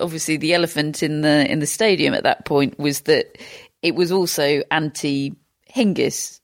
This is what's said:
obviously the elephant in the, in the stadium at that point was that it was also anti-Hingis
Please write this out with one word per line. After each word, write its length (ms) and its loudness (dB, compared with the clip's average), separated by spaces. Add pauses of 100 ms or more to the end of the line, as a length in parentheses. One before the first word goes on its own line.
obviously 360 -2
the 180 0
elephant 480 -2
in 200 -2
the, 280 4
in 80 0
the 80 -2
stadium 480 0
at 80 -2
that 220 0
point 340 0
was 240 -2
that 340 0 (460)
it 120 0
was 180 2
also 580 0
anti-Hingis 1700 -2